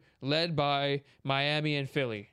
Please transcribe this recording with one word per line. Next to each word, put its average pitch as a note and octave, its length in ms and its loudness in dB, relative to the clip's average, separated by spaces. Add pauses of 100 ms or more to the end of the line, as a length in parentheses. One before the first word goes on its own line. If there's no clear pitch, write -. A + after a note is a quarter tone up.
(220)
led D#3 340 0
by C#3+ 460 2 (220)
Miami D3 520 0
and C#3 140 -4
Philly. A#2 420 -4